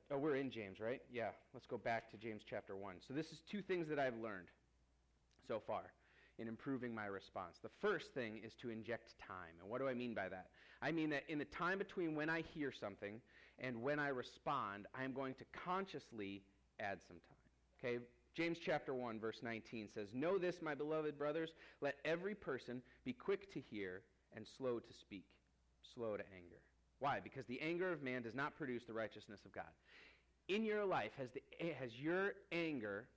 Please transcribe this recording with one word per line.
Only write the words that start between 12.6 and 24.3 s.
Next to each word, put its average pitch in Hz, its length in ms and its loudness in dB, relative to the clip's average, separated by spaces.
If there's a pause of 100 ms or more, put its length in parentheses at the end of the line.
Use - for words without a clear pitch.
something 104 500 -2 (380)
and 123 220 -2
when 147 180 4
I 147 80 4
respond, 123 880 0
I 131 80 -2
am 131 100 0
going 131 220 0
to - 100 -12 (200)
consciously 123 760 -2 (380)
add 98 280 -2
some 87 100 -14
time. - 760 -6
Okay? 120 80 0 (300)
James 165 300 2
chapter 151 300 2
one, 120 260 0
verse 110 240 0
nineteen 113 500 -4
says, 104 200 -4
"Know 160 240 6
this, 175 240 2
my 156 120 0
beloved 151 440 0
brothers, 151 340 2 (300)
let 139 140 2 (100)
every 175 280 2
person 127 480 -2 (220)
be 127 80 0
quick - 420 0
to 151 60 -4
hear 98 440 -4 (300)